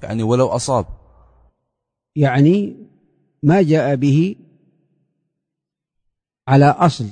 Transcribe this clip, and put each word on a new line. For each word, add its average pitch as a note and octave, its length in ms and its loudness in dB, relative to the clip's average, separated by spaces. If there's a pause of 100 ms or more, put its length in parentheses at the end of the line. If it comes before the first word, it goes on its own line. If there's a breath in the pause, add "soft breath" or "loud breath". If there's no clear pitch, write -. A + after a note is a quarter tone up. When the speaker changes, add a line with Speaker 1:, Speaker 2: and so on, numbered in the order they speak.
Speaker 1:
يعني A2+ 200 -8
ولو B2 240 0
أصاب، A#2+ 400 -4 (1300)
Speaker 2:
يعني D3+ 600 0 (680)
ما E3+ 200 2
جاء D3 340 0
به C#3+ 400 0 (2000)
على C#3 160 4
أصل D3 480 0